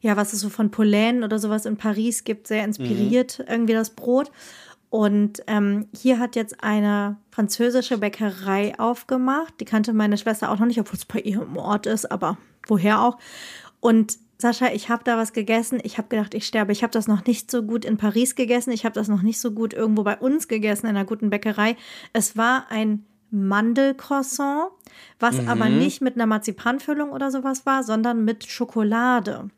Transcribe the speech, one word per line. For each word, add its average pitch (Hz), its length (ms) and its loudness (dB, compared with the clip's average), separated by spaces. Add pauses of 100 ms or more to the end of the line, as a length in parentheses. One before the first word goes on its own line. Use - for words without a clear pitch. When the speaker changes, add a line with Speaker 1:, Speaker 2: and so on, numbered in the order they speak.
Speaker 1:
ja, 208 160 2
was 208 160 -2
es 196 60 -4
so 202 100 -4
von 214 200 0
Pollen 220 540 2
oder 214 140 -2
sowas 214 260 -2
in 214 140 -4
Paris 220 460 -2
gibt, 214 240 -8
sehr 214 160 -2
Speaker 2:
Mhm. 208 40 -2
Speaker 1:
inspiriert 233 800 0
irgendwie 226 240 0
das 220 220 0
Brot. 254 360 0 (600)
Und, 208 560 2
ähm, 208 500 0
hier 254 220 2
hat 240 180 -2
jetzt 220 260 -6
eine 208 540 0 (140)
französische 240 680 0
Bäckerei 202 800 -2
aufgemacht. 254 840 0
Die 220 40 -6
kannte 220 300 0
meine 208 240 2
Schwester 214 320 -2
auch 208 80 0
noch 233 80 4
nicht, 233 140 0
obwohl 190 160 -6
es - 100 -12
bei 214 140 -6
ihr 208 200 -2
im - 160 -10
Ort 202 300 -2
ist, 220 260 -2
aber 175 240 -2 (300)
woher 208 340 4
auch? 240 160 2 (640)
Und 226 380 4 (200)
Sascha, 240 320 2
ich 214 200 -6
hab 240 160 0
da 233 100 2
was 226 160 -2
gegessen. 226 500 0
Ich - 140 -8
hab 220 140 -6
gedacht, 214 240 -2
ich 220 120 -6
sterbe. 208 240 0
Ich 208 140 0
hab 226 80 -4
das 220 160 0
noch 208 160 2
nicht 233 260 0
so 240 120 0
gut 226 240 -4
in 214 100 0
Paris 214 380 2
gegessen. 247 360 0
Ich 226 140 -4
hab 220 80 0
das 208 160 -4
noch 202 140 2
nicht 220 180 0
so 240 120 -4
gut 226 200 -4
irgendwo 214 300 0
bei 202 160 0
uns 277 280 0
gegessen 214 420 -2
in - 60 -2
einer 196 120 0
guten 214 240 -2
Bäckerei. 214 440 0 (380)
Es - 240 -2
war 240 320 2
ein 214 380 -2 (240)
Mandelcroissant, 269 1400 0 (520)
was 240 220 2
Speaker 2:
Mhm. 233 80 -2
Speaker 1:
aber 226 220 2
nicht 262 320 2
mit 254 140 0
einer 233 100 2
Marzipanfüllung 262 840 -2
oder 269 180 -2
sowas 262 340 -4
war, 269 180 2
sondern 220 440 0
mit 220 180 -2
Schokolade. 226 1120 0